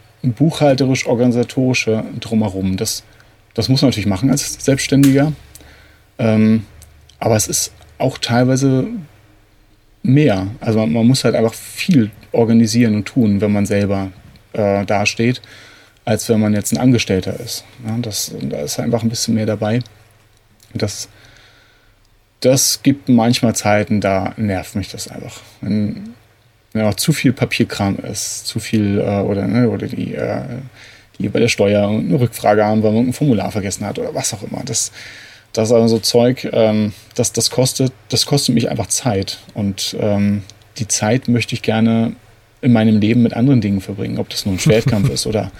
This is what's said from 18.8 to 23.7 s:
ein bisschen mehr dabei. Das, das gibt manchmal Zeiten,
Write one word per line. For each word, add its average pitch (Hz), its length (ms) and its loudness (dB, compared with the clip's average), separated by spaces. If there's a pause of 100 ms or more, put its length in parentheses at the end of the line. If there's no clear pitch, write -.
ein 113 60 0
bisschen 113 260 -2
mehr 110 120 0
dabei. 107 340 -2 (920)
Das, - 360 -6 (1300)
das - 420 2
gibt 139 260 0
manchmal 117 480 2
Zeiten, 104 440 0